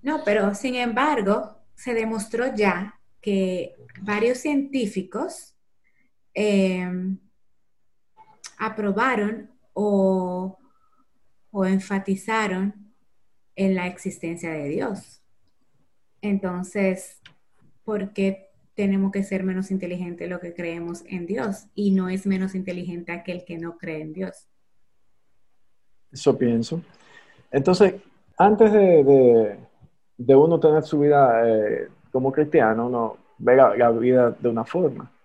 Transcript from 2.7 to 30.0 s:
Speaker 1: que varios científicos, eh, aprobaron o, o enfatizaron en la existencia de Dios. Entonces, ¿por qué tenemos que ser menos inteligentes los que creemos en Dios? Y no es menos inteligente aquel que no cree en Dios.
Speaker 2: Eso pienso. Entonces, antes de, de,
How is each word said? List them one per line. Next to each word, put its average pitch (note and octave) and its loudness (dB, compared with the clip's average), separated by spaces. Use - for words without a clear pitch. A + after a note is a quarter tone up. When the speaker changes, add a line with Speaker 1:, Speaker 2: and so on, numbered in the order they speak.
Speaker 1:
que F#3+ -4
varios G#3+ -2
científicos, C4+ -4
eh, F#3+ 0
aprobaron G#3+ -2
o, F#3+ 0
o F#3+ 0
enfatizaron G3 -2
en F#3+ 0
la F3+ -4
existencia E3+ -10
de D3+ -8
Dios. F#3+ -8
Entonces, F#3+ -4
¿por G3+ -6
qué G3 -2
tenemos G3 0
que G3+ -4
ser F#3+ -4
menos F#3+ -4
inteligentes F3 -8
los F3+ -8
que F3 -14
creemos E3+ -10
en F3 -10
Dios? G#3 -6
Y G3+ 0
no F#3 2
es F#3+ -6
menos F#3+ -2
inteligente F3 -8
aquel F3 -10
que E3+ -12
no E3+ -12
cree D#3+ -10
en D#3 -12
Dios. F#3 -12
Speaker 2:
Eso - 0
pienso. A#2+ -2
Entonces, F3+ 2
antes G#3 6
de, F#3 6
de, A#2+ 6